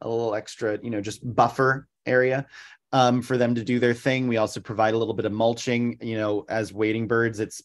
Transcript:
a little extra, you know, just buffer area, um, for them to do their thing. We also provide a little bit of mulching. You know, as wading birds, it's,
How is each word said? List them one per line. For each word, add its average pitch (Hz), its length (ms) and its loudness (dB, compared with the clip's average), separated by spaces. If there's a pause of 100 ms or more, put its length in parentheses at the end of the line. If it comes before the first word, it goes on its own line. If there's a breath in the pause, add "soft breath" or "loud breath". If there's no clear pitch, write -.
a - 60 -8
little 117 260 -2
extra, 107 480 -4
you 117 80 -8
know, 107 100 -4
just 104 200 -8 (140)
buffer 131 540 2 (160)
area, 127 420 2 (460 loud breath)
um, 127 300 4
for 127 140 0
them 120 200 2
to 113 80 -2
do 123 160 0
their 120 120 4
thing. 127 360 0
We 117 80 0
also 107 240 0
provide 110 340 0
a 113 40 0
little 110 160 -2
bit 107 120 -2
of 104 60 -2
mulching. 117 680 0
You 113 160 -6
know, 104 320 -2
as 104 240 -4
wading 110 360 -2
birds, 113 320 0
it's, - 240 -6